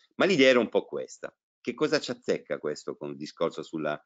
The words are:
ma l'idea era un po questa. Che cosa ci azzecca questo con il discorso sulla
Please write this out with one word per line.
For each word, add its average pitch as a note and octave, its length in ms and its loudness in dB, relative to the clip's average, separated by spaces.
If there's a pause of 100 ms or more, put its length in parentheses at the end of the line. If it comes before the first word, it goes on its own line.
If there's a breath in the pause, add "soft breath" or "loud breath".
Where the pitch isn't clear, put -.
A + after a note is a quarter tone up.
(160 soft breath)
ma C#3+ 100 0
l'idea C#3+ 240 6
era B2 100 6
un G#2+ 80 2
po - 160 2
questa. - 500 -10 (260)
Che A#2+ 140 -8
cosa D3 240 0
ci - 120 -4
azzecca F2+ 480 -4
questo D2 380 -8
con D2 140 -10
il C#2+ 60 -10
discorso D#2 460 -6
sulla D2+ 440 -6